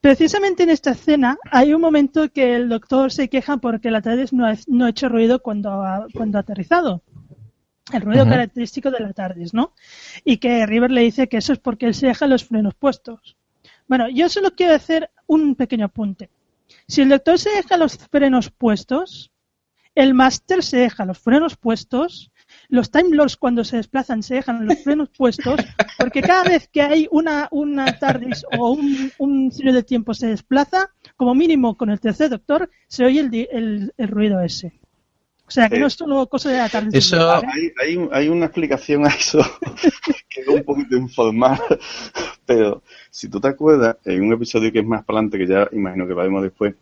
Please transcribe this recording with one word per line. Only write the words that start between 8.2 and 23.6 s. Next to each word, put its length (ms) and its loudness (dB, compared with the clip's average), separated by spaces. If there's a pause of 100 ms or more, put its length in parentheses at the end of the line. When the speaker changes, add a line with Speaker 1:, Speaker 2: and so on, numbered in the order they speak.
Speaker 2:
Ujú. 80 4
Speaker 1:
característico 580 -2
de 120 -6
la 120 -8
tardis, 400 -10
¿no? 200 -2 (500)
Y 140 2
que 280 0
River 260 0
le 100 2
dice 260 2
que 100 -4
eso 160 -2
es 60 -4
porque 280 -6
él 60 0
se 140 0
deja 180 0
los 200 2
frenos 280 -2
puestos. 640 -6 (500)
Bueno, 220 0
yo 200 0
solo 260 -2
quiero 180 4
hacer 360 0 (180)
un 280 2
pequeño 300 -2
apunte. 440 -8 (580)
Si 140 0
el 80 6
doctor 280 4
se 140 -2
deja 260 0
los 200 0
frenos 520 0
puestos, 840 -4 (640)
el 200 4
máster 500 2
se 140 -4
deja 260 0
los 160 -8
frenos 380 0
puestos, 720 -4 (380)
los 220 0
Time 220 4
Lords 220 2
cuando 300 -2